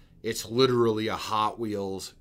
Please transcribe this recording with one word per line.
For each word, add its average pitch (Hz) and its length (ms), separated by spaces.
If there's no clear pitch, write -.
it's 110 220
literally 117 640
a 98 80
Hot 107 420
Wheels 98 640